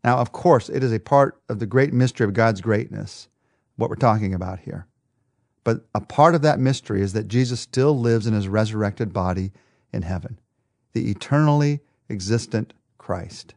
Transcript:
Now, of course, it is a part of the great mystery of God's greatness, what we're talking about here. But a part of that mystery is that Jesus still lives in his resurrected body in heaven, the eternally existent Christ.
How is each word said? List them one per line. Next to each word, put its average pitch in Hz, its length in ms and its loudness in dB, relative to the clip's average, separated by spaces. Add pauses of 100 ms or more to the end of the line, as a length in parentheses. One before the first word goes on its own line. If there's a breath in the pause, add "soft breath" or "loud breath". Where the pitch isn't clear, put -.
Now, 123 180 2
of 120 120 -2
course, 143 380 4
it - 120 -2
is 120 120 0
a 107 60 -2
part - 500 2
of 110 100 -6
the 117 60 -4
great 131 260 2
mystery 123 340 2
of 101 80 -2
God's 113 280 2
greatness, 104 640 -6 (480)
what 117 140 -2
we're - 80 -8
talking 107 360 2
about 92 260 -6
here. - 280 -14 (760)
But 113 160 -2 (120)
a 104 60 -2
part 160 360 4
of 151 80 0
that 151 140 2
mystery 127 440 -2
is 98 100 -2
that 107 160 -4
Jesus 120 320 0
still 139 400 0
lives 117 280 2
in 110 60 0
his 101 140 0
resurrected 107 640 -2
body 92 400 -2 (400 soft breath)
in 101 120 -6
heaven, 87 360 -8 (540)
the 117 180 -2
eternally 147 680 2 (260)
existent 107 680 -4 (240)
Christ. - 600 -10